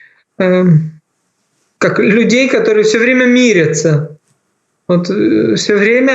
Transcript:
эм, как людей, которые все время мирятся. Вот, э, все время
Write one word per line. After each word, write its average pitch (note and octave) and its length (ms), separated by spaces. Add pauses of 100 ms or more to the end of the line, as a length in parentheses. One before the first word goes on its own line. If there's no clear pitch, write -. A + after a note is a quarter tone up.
(380)
эм, F3+ 640 (800)
как - 200
людей, A#3 500
которые A3 360
все A3 140
время B3+ 280
мирятся. E3+ 920 (720)
Вот, F3 220
э, G#3+ 460
все G#3 220
время B3 360